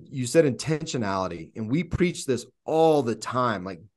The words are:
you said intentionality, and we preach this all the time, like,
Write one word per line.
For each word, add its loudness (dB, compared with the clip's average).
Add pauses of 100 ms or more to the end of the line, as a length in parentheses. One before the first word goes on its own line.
you -6
said 4
intentionality, -4
and -6
we 0
preach -2
this -2 (180)
all 4
the -2
time, -2
like, -10 (160)